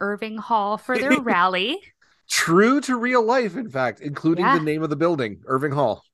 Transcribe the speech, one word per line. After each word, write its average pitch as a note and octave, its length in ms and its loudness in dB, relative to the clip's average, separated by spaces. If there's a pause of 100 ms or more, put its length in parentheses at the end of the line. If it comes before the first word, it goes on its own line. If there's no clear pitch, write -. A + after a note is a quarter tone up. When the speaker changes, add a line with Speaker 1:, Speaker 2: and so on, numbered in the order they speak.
Speaker 1:
Irving G#3 360 -6
Hall G#3 400 -2
for B3 200 -4
their C4 200 2
Speaker 2:
<laughs> C#4+ 40 -2
Speaker 1:
rally. F#3+ 580 0 (500)
Speaker 2:
True A3 520 4
to B3+ 160 -2
real A#3+ 260 0
life, A3+ 320 0
in B3 140 -8
fact, B2+ 320 -4
including D#3+ 420 -2
Speaker 1:
Yeah. A#3 140 4
Speaker 2:
the D#3+ 80 -2
name D#3 180 -2
of D#3 60 -2
the D3 80 -4
building, C#3 480 -2
Irving C3 260 -2
Hall. C3 320 0 (100)